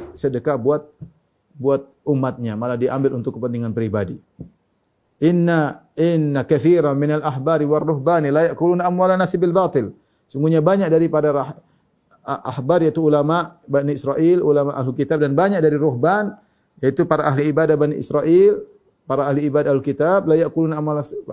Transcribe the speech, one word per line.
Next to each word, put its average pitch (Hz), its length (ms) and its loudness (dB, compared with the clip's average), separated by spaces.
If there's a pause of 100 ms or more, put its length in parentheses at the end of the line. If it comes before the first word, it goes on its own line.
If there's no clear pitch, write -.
(160)
sedekah 135 400 -4
buat, 143 320 -2 (720)
buat 135 240 0 (240)
umatnya, 127 480 -2
malah 120 240 -4
diambil 131 320 0
untuk 127 240 -6
kepentingan 117 400 -6
pribadi. 104 400 -4 (1040)
"Inna, 170 640 0 (160)
inna 156 480 0
katsiran 151 480 2
minal 147 320 0
ahbari 147 400 -2
war 151 160 0
ruhbani 151 480 0
la 160 160 2
ya'kuluna 175 400 0
amwalan 185 320 2
nasi 180 160 -2
bil 175 160 0
batil." 165 400 0 (400)
Sungguhnya 156 320 0
banyak 190 240 2
daripada 156 480 2
rah-, 139 240 -6 (640)
ah-, 131 320 -8
ahbar, 160 320 2
yaitu 160 160 -2
ulama 151 640 0
Bani 143 320 -2
Israel, 156 400 2
ulama 143 400 2
Ahlul 131 160 -4
Kitab, 147 240 -2
dan 139 160 0
banyak 185 240 2
dari 151 160 2
ruhban, 160 560 0 (480)
yaitu 139 240 0
para 151 240 2
ahli 143 240 0
ibadah 156 240 2
Bani 147 240 0
Israel, 180 640 2 (400)
para 135 240 -2
ahli 143 240 0
ibadah 143 240 2
Ahlul 135 80 -2
Kitab, 147 400 0
"la 156 160 2
ya'kuluna 160 400 -2
amwalas-, 151 400 -6 (140)